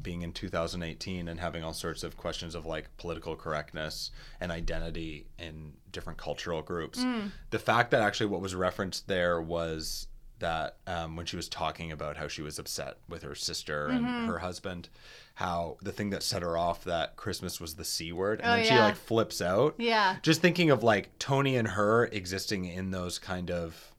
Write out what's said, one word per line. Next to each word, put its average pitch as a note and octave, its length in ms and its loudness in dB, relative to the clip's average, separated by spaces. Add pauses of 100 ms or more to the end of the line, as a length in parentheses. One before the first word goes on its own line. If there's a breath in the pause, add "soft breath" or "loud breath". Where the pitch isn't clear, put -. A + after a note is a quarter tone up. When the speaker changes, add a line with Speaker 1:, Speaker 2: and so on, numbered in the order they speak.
Speaker 1:
being F2 200 -6
in E2+ 120 -6
two F#2+ 160 -8
thousand E2+ 340 -2
eighteen E2+ 460 -6
and E2 100 -6
having E2 240 -4
all D#2+ 100 -4
sorts E2 300 -6
of D#2+ 140 -8
questions E2 380 -6
of, D#2 100 -8
like, D#2 320 -6
political D#2+ 400 -6
correctness D#2 760 -6 (300 loud breath)
and F2 100 -4
identity E2 760 -4 (120)
in D#2 320 -12 (220)
different E2+ 260 -8
cultural D#2 420 -4
groups. F2 380 -4
Speaker 2:
Mm. A#3 320 -2 (200 loud breath)
Speaker 1:
The A2 80 0
fact A#2 320 4
that B2 100 6
actually G#2 240 2
what F#2+ 160 0
was F#2+ 120 -2
referenced F2+ 540 0
there F2 340 4
was E2 680 -2 (320)
that, E2 380 -2 (100)
um, E2 280 -4
when E2+ 100 -6
she F2+ 120 -4
was E2 100 -6
talking D#2+ 440 -4
about D2+ 260 -6
how D#2 100 -4
she D#2 140 -6
was D2+ 180 -8
upset - 380 -6 (100)
with E2 160 -10
her C#2+ 120 -8
sister D2+ 520 -4
and A#3 180 2
Speaker 2:
Mm-hmm. A#3+ 220 -2
Speaker 1:
her E2+ 120 -2
husband, F2+ 500 -8 (460 loud breath)
how E2+ 460 -2
the G2 100 -6
thing G#2 180 -2
that F#2+ 120 -2
set F#2+ 200 0
her E2+ 160 2
off E2+ 260 2
that E2+ 320 0
Christmas - 460 -4
was E2 140 -8
the E2+ 100 -8
C E2 260 -2
word. F#2+ 300 0
And A#3 100 2
Speaker 2:
Oh, A#3+ 60 6
Speaker 1:
then A3+ 80 4
she, A3+ 80 8
Speaker 2:
yeah. A3 120 10
Speaker 1:
like, G#3 100 4
flips - 460 2
out. G2+ 360 4
Speaker 2:
Yeah. G#3+ 440 4
Speaker 1:
Just D#3 200 4
thinking E3+ 280 6
of, A#2 140 6
like, G#2 340 4
Tony C#3 380 4
and A2 140 4
her G#2+ 380 6
existing F#2+ 580 -2
in F#2 260 -4
those F2+ 280 -2
kind F#2 320 -4
of E2+ 480 -4